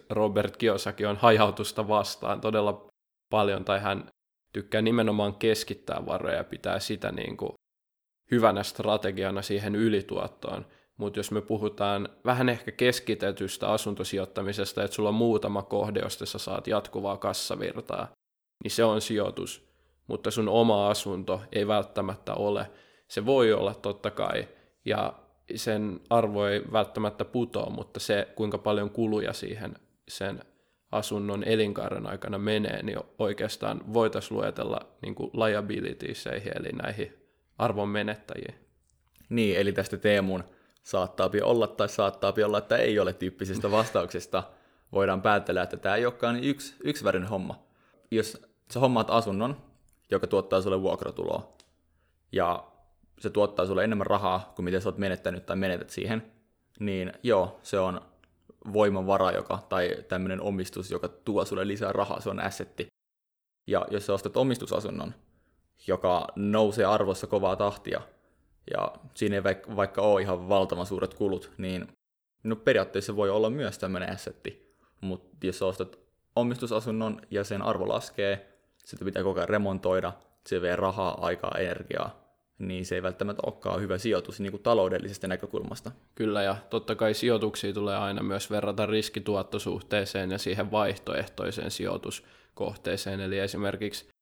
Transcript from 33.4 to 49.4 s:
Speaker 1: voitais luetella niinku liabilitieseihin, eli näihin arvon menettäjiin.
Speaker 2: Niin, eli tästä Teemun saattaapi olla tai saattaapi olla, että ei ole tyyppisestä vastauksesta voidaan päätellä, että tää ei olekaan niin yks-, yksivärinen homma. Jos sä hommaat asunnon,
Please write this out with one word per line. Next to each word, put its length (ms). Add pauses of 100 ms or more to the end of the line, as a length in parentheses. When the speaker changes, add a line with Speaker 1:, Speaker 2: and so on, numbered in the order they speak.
Speaker 1:
voitais 380
luetella 480 (220)
niinku 320
liabilitieseihin, 1200
eli 120
näihin 440 (440)
arvon 320
menettäjiin. 640 (720)
Speaker 2:
Niin, 280
eli 140
tästä 260
Teemun 460 (400)
saattaapi 580
olla 260
tai 220
saattaapi 540
olla, 140
että 200
ei 220
ole 140
tyyppisestä 580
vastauksesta 720 (480)
voidaan 300
päätellä, 420
että 140
tää 180
ei 100
olekaan 300
niin 200
yks-, 280
yksivärinen 460
homma. 340 (480)
Jos 300 (320)
sä 60
hommaat 300
asunnon, 480 (540)